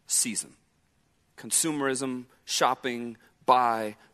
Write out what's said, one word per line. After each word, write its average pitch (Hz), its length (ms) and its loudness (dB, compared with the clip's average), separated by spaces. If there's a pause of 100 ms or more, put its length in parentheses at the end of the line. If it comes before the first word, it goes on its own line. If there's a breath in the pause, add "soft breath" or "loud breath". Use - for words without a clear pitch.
season. - 460 -4 (840)
Consumerism, 131 920 -2 (180 soft breath)
shopping, 120 720 -2 (300 soft breath)
buy, 113 500 4 (180 soft breath)